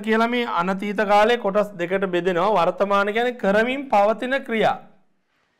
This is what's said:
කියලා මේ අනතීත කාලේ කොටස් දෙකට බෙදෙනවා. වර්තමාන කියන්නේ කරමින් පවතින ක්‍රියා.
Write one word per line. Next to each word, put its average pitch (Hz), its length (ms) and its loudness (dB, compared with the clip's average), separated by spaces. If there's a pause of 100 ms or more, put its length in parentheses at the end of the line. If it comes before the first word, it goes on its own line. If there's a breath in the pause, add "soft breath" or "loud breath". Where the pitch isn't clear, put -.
කියලා 220 260 0
මේ 240 180 -2
අනතීත 196 520 -4
කාලේ 214 400 4
කොටස් 202 340 -2
දෙකට 185 340 -4
බෙදෙනවා. 175 480 0
වර්තමාන 196 580 0
කියන්නේ 240 300 -2
කරමින් 226 460 0
පවතින 220 520 2
ක්‍රියා. 208 380 -2 (800)